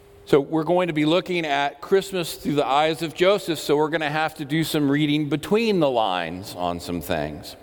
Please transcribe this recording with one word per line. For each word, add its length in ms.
So 140
we're 240
going 240
to 60
be 120
looking 400
at 360
Christmas 540
through 200
the 100
eyes 360
of 140
Joseph, 440
so 160
we're 140
gonna 200
have 260
to 100
do 180
some 260
reading 380
between 520
the 100
lines 680
on 240
some 220
things. 600